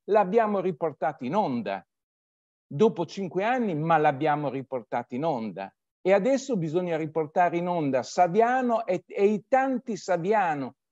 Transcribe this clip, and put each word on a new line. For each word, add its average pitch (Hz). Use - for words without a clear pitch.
l'abbiamo 208
riportato 165
in 131
onda. 120
Dopo 170
cinque 190
anni, 226
ma 160
l'abbiamo 147
riportato 123
in 143
onda. 107
E 185
adesso 240
bisogna 165
riportare 160
in 175
onda 143
Saviano 226
e, 180
e -
i 208
tanti 262
Saviano 175